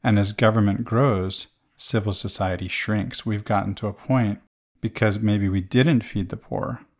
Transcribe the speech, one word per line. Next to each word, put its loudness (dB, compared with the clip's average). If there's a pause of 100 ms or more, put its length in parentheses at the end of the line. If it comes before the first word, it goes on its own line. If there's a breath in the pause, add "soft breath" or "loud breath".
And 4
as 2
government 2
grows, 0 (300)
civil -2
society -4
shrinks. -4
We've -4
gotten -2
to -6
a -4
point 0 (420)
because 0
maybe 2
we 0
didn't 2
feed -4
the -8
poor -8 (180)